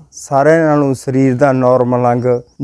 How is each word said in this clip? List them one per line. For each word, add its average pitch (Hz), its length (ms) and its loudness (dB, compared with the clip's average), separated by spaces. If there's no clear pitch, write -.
ਸਾਰਿਆਂ 151 520 0
ਨਾਲੋਂ 147 300 0
ਸਰੀਰ 131 420 -2
ਦਾ 139 160 2
ਨਾਰਮਲ 123 600 0
ਅੰਗ 123 280 -2